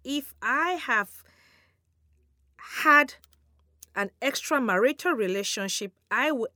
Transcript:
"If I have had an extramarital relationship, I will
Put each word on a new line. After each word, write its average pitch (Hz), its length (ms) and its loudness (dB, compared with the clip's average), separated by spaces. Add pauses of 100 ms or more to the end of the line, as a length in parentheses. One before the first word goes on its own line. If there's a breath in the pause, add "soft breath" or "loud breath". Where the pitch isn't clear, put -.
"If 277 380 -6
I 294 300 0
have - 500 -2 (1600 soft breath)
had 294 320 6 (800)
an 196 160 -4 (120)
extramarital 269 920 0
relationship, 196 760 -4 (180)
I 262 220 0
will 233 240 -2